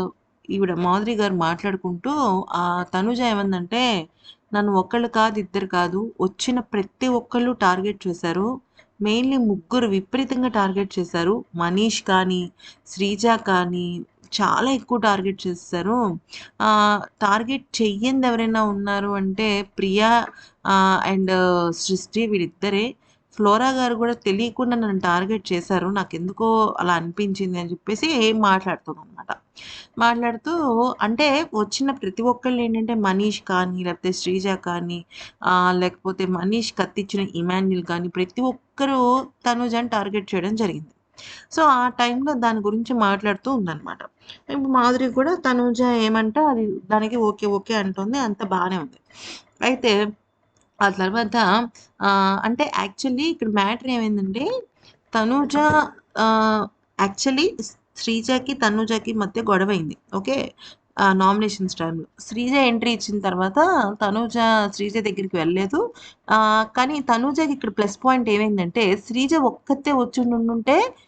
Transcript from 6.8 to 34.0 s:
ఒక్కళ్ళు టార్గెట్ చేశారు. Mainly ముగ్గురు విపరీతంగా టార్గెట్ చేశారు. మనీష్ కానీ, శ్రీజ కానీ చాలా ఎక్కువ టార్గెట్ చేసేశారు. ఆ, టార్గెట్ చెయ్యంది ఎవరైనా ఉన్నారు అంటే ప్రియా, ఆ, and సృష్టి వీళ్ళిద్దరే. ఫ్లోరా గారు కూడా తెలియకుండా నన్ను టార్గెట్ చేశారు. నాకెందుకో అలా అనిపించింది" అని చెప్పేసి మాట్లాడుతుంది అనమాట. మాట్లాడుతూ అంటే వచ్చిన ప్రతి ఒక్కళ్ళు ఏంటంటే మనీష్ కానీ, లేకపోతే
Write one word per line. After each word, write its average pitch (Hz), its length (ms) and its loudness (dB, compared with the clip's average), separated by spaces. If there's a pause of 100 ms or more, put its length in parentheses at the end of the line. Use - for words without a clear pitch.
ఒక్కళ్ళు 240 440 0
టార్గెట్ 196 560 0
చేశారు. 185 540 -2 (420)
Mainly 247 440 2
ముగ్గురు 240 400 0
విపరీతంగా 254 600 0
టార్గెట్ 196 520 0
చేశారు. 180 460 -2 (100)
మనీష్ 180 480 0
కానీ, 185 480 0 (360)
శ్రీజ 202 400 -2
కానీ 180 800 0 (360)
చాలా 208 300 2
ఎక్కువ 247 260 -2
టార్గెట్ 196 500 0
చేసేశారు. 185 720 -2 (420)
ఆ, 208 400 2 (200)
టార్గెట్ 226 600 -2
చెయ్యంది 240 460 2
ఎవరైనా 226 360 0
ఉన్నారు 202 460 -2
అంటే 202 580 -2 (100)
ప్రియా, 214 480 2 (420)
ఆ, 190 340 4 (120)
and 190 180 0 (400)
సృష్టి 190 560 -4
వీళ్ళిద్దరే. 202 680 -2 (400)
ఫ్లోరా 214 340 4
గారు 254 260 0
కూడా 233 180 0
తెలియకుండా 233 640 -2
నన్ను 208 220 -2
టార్గెట్ 190 540 -2
చేశారు. 175 340 -2
నాకెందుకో 196 920 0
అలా 175 140 2
అనిపించింది" 180 640 -2
అని 170 120 -6
చెప్పేసి 220 600 0
మాట్లాడుతుంది 190 680 0
అనమాట. - 360 -14 (640)
మాట్లాడుతూ 233 520 0 (500)
అంటే 277 520 2
వచ్చిన 214 380 -2
ప్రతి 202 300 -6
ఒక్కళ్ళు 240 400 0
ఏంటంటే 226 320 -2
మనీష్ 202 480 0
కానీ, 180 420 -2
లేకపోతే 180 280 -4